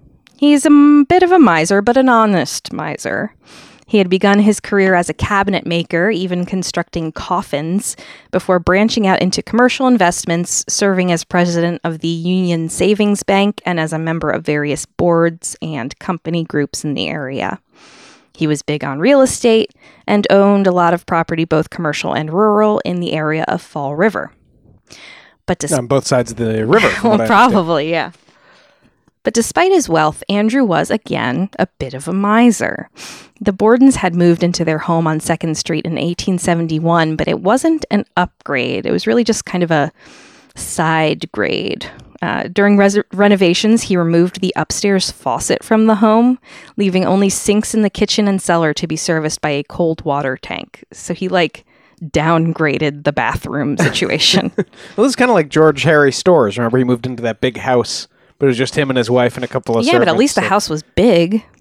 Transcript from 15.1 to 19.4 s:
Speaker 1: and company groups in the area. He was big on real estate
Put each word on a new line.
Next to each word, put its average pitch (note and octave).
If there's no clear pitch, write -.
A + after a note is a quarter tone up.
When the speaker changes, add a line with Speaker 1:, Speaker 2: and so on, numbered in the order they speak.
Speaker 1:
and D#3
company E3
groups -
in D3
the F#2+
area. C#3
He D#3+
was D3+
big D3
on C#3
real C4+
estate A3+